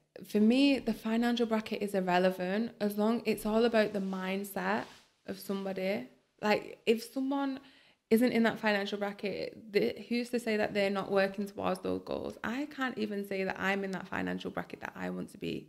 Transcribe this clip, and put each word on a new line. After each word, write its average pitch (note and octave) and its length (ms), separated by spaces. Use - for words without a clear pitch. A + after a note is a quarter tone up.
For - 140
me, B3+ 400
the A3+ 140
financial A#3 520
bracket A3 360
is G3+ 120
irrelevant F#3 840
as G#3 180
long, A3 280
it's G#3+ 200
all A3 200
about A3 280
the G3+ 60
mindset F#3+ 840
of G3 120
somebody. G3 720
Like, - 440
if A3+ 280
someone C4+ 460
isn't A#3 220
in A3+ 120
that A3 140
financial G3+ 400
bracket, G3+ 760
the, G#3+ 340
who's A#3+ 220
to A#3+ 100
say A3 160
that G#3 180
they're G3+ 160
not G3 220
working G3 340
towards F#3+ 360
those F#3+ 240
goals? - 360
I C4+ 320
can't C4 240
even G3+ 300
say G3 160
that - 160
I'm G3 240
in F#3+ 80
that F#3 160
financial F#3 420
bracket - 300
that - 160
I F2+ 140
want - 240
to - 40
be E3+ 320